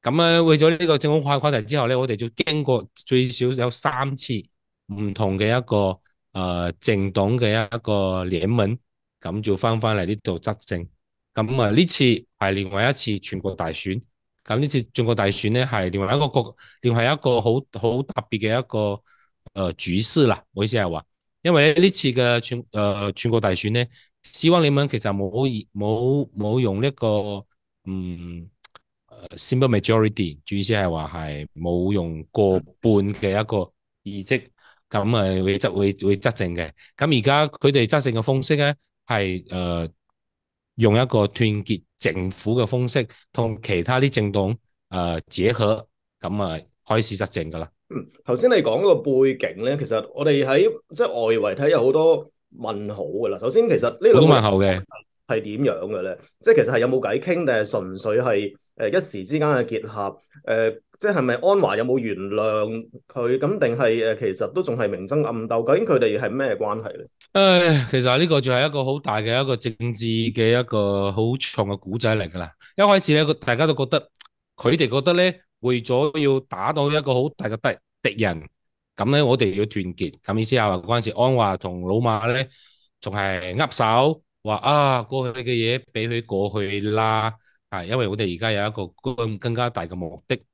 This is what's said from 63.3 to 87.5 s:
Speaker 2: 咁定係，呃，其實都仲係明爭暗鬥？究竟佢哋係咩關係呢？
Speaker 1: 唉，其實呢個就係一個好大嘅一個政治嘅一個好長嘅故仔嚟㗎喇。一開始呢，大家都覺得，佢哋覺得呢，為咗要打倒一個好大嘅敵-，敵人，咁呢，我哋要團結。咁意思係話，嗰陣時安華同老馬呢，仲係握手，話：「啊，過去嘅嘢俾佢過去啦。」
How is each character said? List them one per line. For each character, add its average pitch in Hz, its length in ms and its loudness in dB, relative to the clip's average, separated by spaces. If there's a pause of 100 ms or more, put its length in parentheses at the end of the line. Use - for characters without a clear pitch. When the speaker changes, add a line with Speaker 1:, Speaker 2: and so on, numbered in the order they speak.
Speaker 2:
咁 175 220 0
定 120 180 2
係， 113 280 2
呃， 110 100 0
其 120 100 -6
實 98 280 -2
都 185 100 -2
仲 123 140 -4
係 110 120 0
明 95 160 -6
爭 143 200 0
暗 117 100 -4 (140)
鬥？ 117 180 0
究 143 80 4
竟 214 100 0
佢 143 140 2
哋 113 180 2
係 120 120 -2
咩 123 260 -2
關 107 260 -4
係 107 160 -12
呢？ - 80 -16 (280)
Speaker 1:
唉， 175 580 6
其 131 100 2
實 127 160 4
呢 170 80 4
個 156 140 4
就 127 140 0
係 131 140 2
一 - 40 0
個 139 140 -2
好 139 140 -2
大 107 180 -2
嘅 113 240 0
一 139 40 -2
個 127 120 -2
政 113 160 -6 (200)
治 110 120 -8
嘅 113 540 2
一 123 40 -2
個 101 480 -2
好 107 100 -2 (160)
長 104 300 -4
嘅 101 100 -6
故 98 200 -10
仔 110 180 0
嚟 95 140 -4
㗎 90 80 -12
喇。 82 120 -8 (280)
一 196 40 2
開 202 240 6
始 151 180 4
呢， 151 120 0
大 120 200 -2
家 156 120 2
都 151 60 0
覺 131 140 -2
得， 117 220 -2 (460)
佢 127 200 2
哋 147 140 0
覺 131 120 0
得 175 120 2
呢， 180 200 2 (280)
為 123 200 0
咗 139 380 0
要 139 220 2
打 104 320 -4
倒 143 180 0
一 151 100 0
個 135 120 -2
好 127 240 0
大 - 100 -6
嘅 107 80 -4
敵-， 117 240 -4 (360)
敵 110 80 0
人， 82 200 0 (540)
咁 104 140 0
呢， 147 140 4
我 127 120 4
哋 98 160 2
要 101 120 0
團 101 200 -6 (100)
結。 90 240 -8
咁 101 180 -4
意 110 60 0
思 120 140 0
係 - 100 4
話， 92 80 2
嗰 101 240 -2
陣 101 60 -4
時 110 60 -4
安 127 240 2
華 101 200 2
同 90 320 -8
老 98 100 2
馬 117 360 0
呢， 135 100 -2 (560)
仲 98 140 -10
係 95 440 -4
握 147 140 0
手， 127 500 2 (220)
話： 107 140 -2
「啊， 135 460 2
過 127 280 -6
去 123 80 -10
嘅 127 40 -10
嘢 120 400 -2 (100)
俾 113 160 -4
佢 117 160 -4
過 101 360 -2
去 98 200 -4
啦。」 110 520 0 (360)